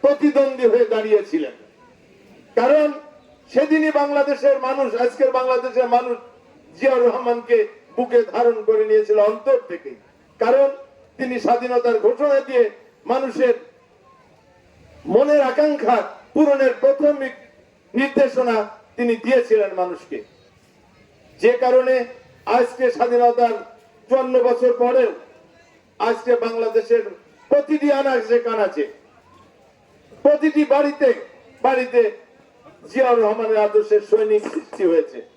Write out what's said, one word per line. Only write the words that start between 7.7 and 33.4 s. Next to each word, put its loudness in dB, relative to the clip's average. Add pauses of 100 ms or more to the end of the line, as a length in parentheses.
বুকে 0 (120)
ধারণ 0 (120)
করে 2
নিয়েছিল 2 (120)
অন্তর -2 (100)
থেকে। -14 (500)
কারণ 2 (500)
তিনি -6
স্বাধীনতার 0 (100)
ঘোষণা 0 (100)
দিয়ে 2 (420)
মানুষের 0 (1500)
মনের 2 (100)
আকাঙ্ক্ষা 0 (360)
পূরণের 2
প্রাথমিক 0 (600)
নির্দেশনা 0 (380)
তিনি 0 (100)
দিয়েছিলেন 0 (100)
মানুষকে, -8 (1200)
যে 4 (100)
কারণে 2 (520)
আজকে -2 (120)
স্বাধীনতার 2 (540)
চুয়ান্ন 0 (140)
বছর 2 (100)
পরেও 2 (920)
আজকে 0 (120)
বাংলাদেশের -2 (460)
প্রতিটি 0 (120)
আনাচে 0 (100)
কানাচে, -2 (1400)
প্রতিটি 2 (100)
বাড়িতে 0 (540)
বাড়িতে 0 (880)
জিয়াউর 2
রহমানের -2